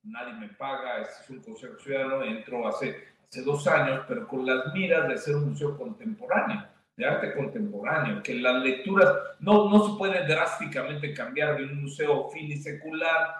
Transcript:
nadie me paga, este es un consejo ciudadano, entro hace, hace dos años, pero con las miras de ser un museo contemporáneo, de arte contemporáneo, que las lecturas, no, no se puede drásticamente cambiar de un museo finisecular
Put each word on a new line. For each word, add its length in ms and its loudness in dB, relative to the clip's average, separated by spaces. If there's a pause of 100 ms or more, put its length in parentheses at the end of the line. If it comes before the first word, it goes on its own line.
nadie 300 -10
me 160 -12
paga, 500 -6
este 240 -10
es 60 -20
un 120 -14
consejo 380 -16
ciudadano, 420 0
entro 460 -4
hace, 280 -2 (340)
hace 140 -10
dos 220 0
años, 440 4
pero 180 -4
con 180 -4
las 280 2
miras 340 2
de 100 -2
ser 200 0
un 140 0
museo 260 -4
contemporáneo, 880 -2 (320)
de 80 -2
arte 280 0
contemporáneo, 880 -2
que 140 -6
las 260 2
lecturas, 480 6 (300)
no, 300 6
no 180 8
se 100 -2
puede 300 0
drásticamente 840 -2
cambiar 440 -2
de 60 -4
un 200 -6
museo 480 0
finisecular 1080 -2